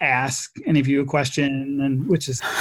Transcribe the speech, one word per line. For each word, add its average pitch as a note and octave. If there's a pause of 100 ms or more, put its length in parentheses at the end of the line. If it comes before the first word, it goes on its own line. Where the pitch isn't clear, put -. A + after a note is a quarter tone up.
ask C3+ (100)
any D#3
of C3
you C#3
a C#3
question, C#3
and C3+
which D#3+
is B2+ (200)